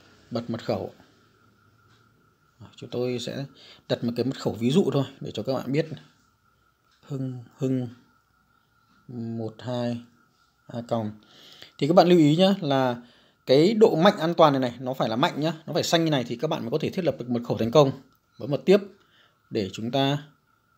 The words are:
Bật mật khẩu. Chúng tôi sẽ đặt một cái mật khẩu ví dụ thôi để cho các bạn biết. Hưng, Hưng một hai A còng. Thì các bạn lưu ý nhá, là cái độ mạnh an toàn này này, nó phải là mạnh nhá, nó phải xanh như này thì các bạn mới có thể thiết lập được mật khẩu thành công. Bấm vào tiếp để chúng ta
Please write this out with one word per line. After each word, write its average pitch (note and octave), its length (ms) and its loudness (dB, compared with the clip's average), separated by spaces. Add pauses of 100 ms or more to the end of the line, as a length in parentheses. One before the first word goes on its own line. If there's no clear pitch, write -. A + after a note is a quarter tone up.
(300)
Bật A#2 200 -8
mật A2+ 140 -8
khẩu. G2 280 -6 (1800)
Chúng A#2+ 140 -18
tôi B2 280 -4
sẽ A#2+ 260 -8 (440)
đặt B2+ 160 -4
một A#2 120 -4
cái A#2+ 80 -2
mật C3 160 -6
khẩu A2+ 120 -4
ví A#2 180 -2
dụ D#3 220 2
thôi C#3+ 120 0 (160)
để - 140 -12
cho A2 80 -8
các C3 120 -4
bạn B2 180 -6
biết. D3+ 140 -2 (1160)
Hưng, C3 360 -8 (180)
Hưng C3 320 -2 (1200)
một A2+ 500 -10
hai A#2+ 420 -6 (680)
A A#2 220 -10
còng. A2 240 -4 (680)
Thì C#3+ 100 0
các E3+ 60 2
bạn F3 140 8
lưu F3+ 100 8
ý D3+ 180 6
nhá, F#3+ 240 4
là C3 420 0 (440)
cái D#3 280 6
độ G#3+ 220 6
mạnh F#3 220 4
an E3+ 160 -2
toàn D#3 180 6
này C3+ 80 0
này, B2 200 -4
nó C3 140 -6
phải C3+ 140 -2
là A2 80 -4
mạnh C#3+ 240 -2
nhá, D#3 120 0 (140)
nó C#3 60 -10
phải D#3 100 0
xanh E3+ 220 0
như D#3+ 60 0
này C3+ 140 0
thì A#2 120 -6
các D3+ 120 -4
bạn D#3 120 -4
mới A#2 100 -8
có A#2 100 -2
thể A#2+ 100 -2
thiết F#3 140 -6
lập C#3+ 140 -2
được B2 120 -10
mật A#2+ 140 -2
khẩu A2+ 140 -4
thành A2+ 120 -2
công. C3+ 220 6 (460)
Bấm A2+ 120 -10
vào C#3+ 140 -2
tiếp F#3+ 140 6 (720)
để G2 220 -4
chúng A2 180 -8
ta C#3 280 0 (600)